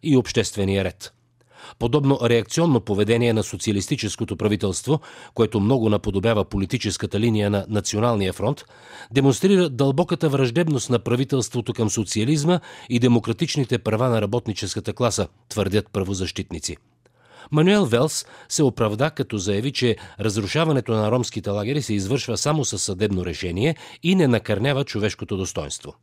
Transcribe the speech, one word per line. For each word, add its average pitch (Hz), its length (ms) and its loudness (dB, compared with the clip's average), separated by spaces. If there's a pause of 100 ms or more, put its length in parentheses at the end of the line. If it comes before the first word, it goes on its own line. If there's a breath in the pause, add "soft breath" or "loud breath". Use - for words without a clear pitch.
и 135 140 4
обществения 98 640 0
ред. - 300 -8 (640 loud breath)
Подобно 135 440 2
реакционно 117 580 4
поведение 110 520 2
на 107 100 2
социалистическото 101 920 -4
правителство, 104 640 -2 (340 loud breath)
което 107 260 2
много 113 300 2
наподобява 101 560 0
политическата 101 760 -4
линия 107 300 2
на 101 200 0
Националния 107 640 0
фронт, - 320 -4 (460 loud breath)
демонстрира 151 580 4
дълбоката 139 600 0
враждебност 135 600 0
на 120 100 2
правителството 123 760 -2
към 110 160 0
социализма 143 720 0 (300 loud breath)
и 120 100 0
демократичните 120 800 2
права 110 320 0
на 113 120 2
работническата 104 720 -4
класа, 107 340 0 (220)
твърдят 98 400 0
правозащитници. 92 880 -6 (760 loud breath)
Мануел 185 340 4
Велс 120 400 0 (240 loud breath)
се - 140 0
оправда, 117 460 0
като 127 280 -6
заяви, 101 340 -2
че 117 240 0 (240 loud breath)
разрушаването 117 720 0
на 107 200 2
ромските 117 380 -2
лагери 104 320 -2
се 110 120 -4
извършва 104 440 -2
само 147 280 0
със - 180 -6
съдебно 98 420 -2
решение 90 500 -2 (280 loud breath)
и 180 120 2
не 175 120 4
накърнява 120 560 2
човешкото 104 540 -4
достойнство. 78 640 -8